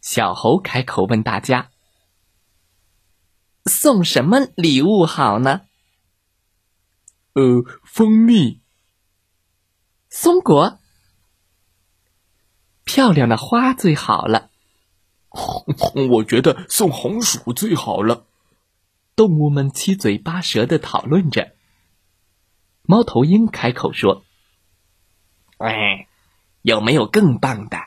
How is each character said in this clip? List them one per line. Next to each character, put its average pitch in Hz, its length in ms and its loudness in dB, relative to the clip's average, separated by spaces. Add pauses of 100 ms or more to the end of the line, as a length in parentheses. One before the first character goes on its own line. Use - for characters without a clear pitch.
小 98 340 -4
猴 131 260 0
开 - 240 -6
口 104 220 -4
问 110 180 -2
大 104 160 -4
家 127 320 -4 (1900)
：“送 208 380 2
什 131 200 0
么 254 300 2
礼 147 280 0
物 190 220 2
好 120 360 -2
呢 135 220 0 (1700)
？”“呃， 123 280 4 (220)
蜂 220 260 0
蜜。 220 500 4 (1500)
”“松 349 300 2
果。 170 400 2 (2000)
”“漂 254 280 2
亮 135 160 2
的 113 80 2
花 254 360 -2
最 185 220 0
好 - 320 -2
了。”“ 110 240 -2 (800)
<laughs> - 800 -4
我 113 140 2
觉 113 180 0
得 156 260 0
送 196 220 0
红 196 320 -6
薯 - 300 -6
最 190 240 -4
好 110 260 -6
了。” 113 240 -2 (880)
动 190 240 2
物 147 100 2
们 139 220 -2
七 - 240 -4
嘴 104 240 -2
八 165 220 -8
舌 110 260 -2
地 151 120 -2
讨 - 260 -6
论 160 260 0
着。 - 240 -6 (1300)
猫 226 220 4
头 120 200 0
鹰 208 220 4
开 120 240 -4
口 - 220 -6
说 - 320 0 (1300)
：“哎， 107 500 -4 (540)
有 113 180 2
没 113 140 0
有 127 120 0
更 180 320 2
棒 113 300 -6
的 87 180 -10